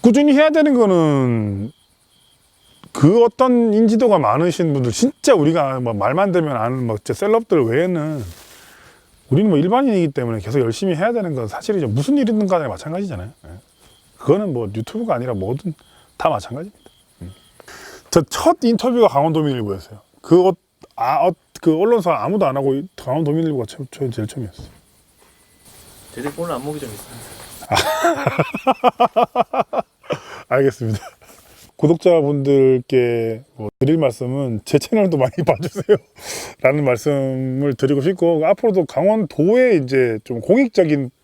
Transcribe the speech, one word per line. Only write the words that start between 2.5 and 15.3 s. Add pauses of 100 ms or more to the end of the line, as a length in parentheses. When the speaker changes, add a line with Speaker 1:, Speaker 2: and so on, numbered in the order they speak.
Speaker 1:
그
어떤
인지도가
많으신
분들,
진짜
우리가
뭐
말만
되면
아는
뭐
진짜
셀럽들
외에는 (1040)
우리는
뭐
일반인이기
때문에
계속
열심히
해야
되는
건
사실이죠.
무슨
일이든
간에
마찬가지잖아요. (160)
예. (680)
그거는
뭐
유튜브가
아니라